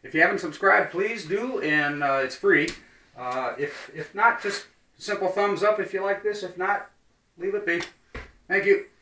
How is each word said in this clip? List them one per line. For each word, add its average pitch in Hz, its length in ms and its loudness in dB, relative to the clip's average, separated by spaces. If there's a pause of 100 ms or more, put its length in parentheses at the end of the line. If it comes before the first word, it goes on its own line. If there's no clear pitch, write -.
If - 120 -14
you 156 60 4
haven't 180 200 4
subscribed, 170 500 2
please 208 340 -4
do, 220 360 -4
and, 147 420 0
uh, 135 200 2
it's 131 140 -4
free. 165 320 4 (480)
Uh, 127 420 -4
if, - 360 -8
if - 200 -12
not, - 280 4
just - 240 -4 (320)
simple 190 300 -2
thumbs 196 340 2
up 202 180 4
if 185 140 -4
you 190 80 -2
like 196 200 -2
this. 208 200 -2
If 175 160 -10
not, - 320 -2 (480)
leave 196 160 -2
it 208 100 -4
be. 170 160 0 (680)
Thank 185 180 0
you. 196 200 4 (160)